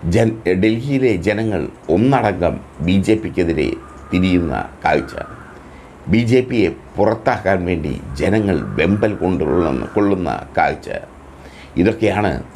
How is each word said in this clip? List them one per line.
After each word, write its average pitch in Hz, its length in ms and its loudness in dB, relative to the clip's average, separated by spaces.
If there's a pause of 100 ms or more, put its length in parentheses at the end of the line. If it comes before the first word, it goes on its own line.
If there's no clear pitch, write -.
(100)
ജൻ-, 110 380 0
ഡൽഹിയിലെ 117 680 2
ജനങ്ങൾ 101 520 -2 (220)
ഒന്നടങ്കം 101 720 2 (200)
ബി 85 120 0
ജെ 98 220 4
പിക്കെതിരെ 82 580 -2 (400)
തിരിയുന്ന 87 560 0 (160)
കാഴ്ച, 78 320 0 (920)
ബി 104 100 4
ജെ 120 220 4
പിയെ 123 280 0 (280)
പുറത്താക്കാൻ 104 680 0
വേണ്ടി 78 360 -2 (140)
ജനങ്ങൾ 92 480 0
വെമ്പൽ 98 520 0
കൊണ്ടുള്ള-, 80 720 0
കൊള്ളുന്ന 95 600 -2 (120)
കാഴ്ച, 73 320 -2 (840)
ഇതൊക്കെയാണ് 101 680 0 (140)